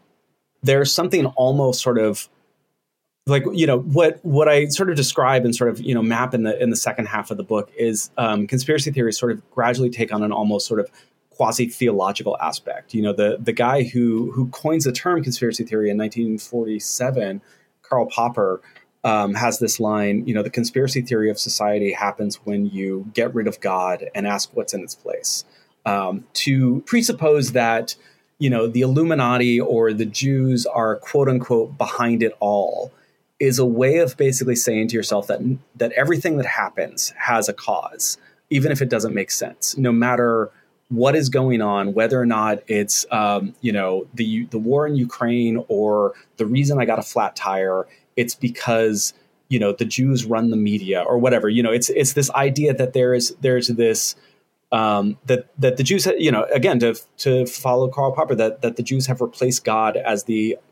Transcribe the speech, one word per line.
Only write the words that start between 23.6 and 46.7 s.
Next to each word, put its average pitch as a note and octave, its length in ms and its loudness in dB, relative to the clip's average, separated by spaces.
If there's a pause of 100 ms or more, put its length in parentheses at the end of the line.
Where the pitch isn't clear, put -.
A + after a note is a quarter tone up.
and G2+ 140 -4
ask G2+ 260 -4
what's G#2 200 -4
in G2 80 -8
its - 140 -14
place." - 500 -8 (400)
Um, G2 480 -4
to C3 520 2
presuppose D3+ 680 2
that, A#2 420 0 (440)
you C#3 100 2
know, A#2 180 2
the A#2+ 140 0
Illuminati B2+ 800 2
or A2+ 340 2
the A2 120 -2
Jews C3 600 0
are, A2 320 0
quote C#3 320 0
unquote, A#2+ 480 0
behind A#2 460 0
it A2 160 0
all G2+ 520 0 (480)
is C3 180 2
a C3 80 4
way B2+ 320 2
of D#3+ 200 2
basically C3 380 2
saying A2+ 340 0
to A2+ 60 -4
yourself G#2 300 -2
that, - 140 -2 (360)
that A#2 180 -2
everything D3+ 440 0
that C3+ 80 0
happens - 720 -4
has A2 320 0
a G2+ 40 -6
cause, - 640 -6 (320)
even C#3+ 200 2
if C#3 120 0
it A#2+ 60 -2
doesn't G#2+ 260 -2
make G2 160 -4
sense, - 480 -6
no B2+ 120 2
matter A#2 600 2 (380)
what B2+ 260 2
is D3 140 2
going C3 300 2
on, G2+ 360 -2
whether A#2 260 2
or B2 60 0
not G#2+ 400 0
it's, G#2 420 0
um, G#2 520 0
you A#2+ 100 -2
know, F#2+ 420 -2
the, A#2 380 -2
the A2+ 80 -4
war C3+ 260 2
in D3 100 -2
Ukraine A#2+ 760 0
or G#2 440 2 (240)
the A2 80 0
reason C#3 340 2